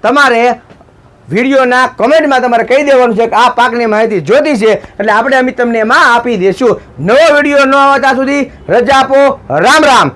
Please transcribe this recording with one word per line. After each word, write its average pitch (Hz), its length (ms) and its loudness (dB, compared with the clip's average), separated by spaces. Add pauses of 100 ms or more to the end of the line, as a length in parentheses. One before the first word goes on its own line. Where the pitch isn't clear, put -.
તમારે 254 400 0 (840)
વીડિયોના 254 680 0
કોમેન્ટમાં 277 460 0
તમારે 240 220 0
કહી 254 180 0
દેવાનું 254 340 2
છે 226 100 0
કે 220 100 -2
આ 247 140 2
પાકની 240 360 -2
માહિતી 214 340 -2
જોતી 269 360 0
છે, 214 160 0
એટલે - 400 -4
આપણે 254 240 0
અમે 254 160 -2
તમને 240 260 -4
એમાં 262 360 0
આપી 240 220 -2
દઈશું. 190 440 -2 (180)
નવો 233 360 2
વીડિયો 285 300 0
ન 269 100 0
આવે 277 260 2
ત્યાં 269 160 0
સુધી 269 340 -4 (180)
રજા 247 320 2
આપો. 269 400 0 (260)
રામ 302 180 2
રામ. 208 320 2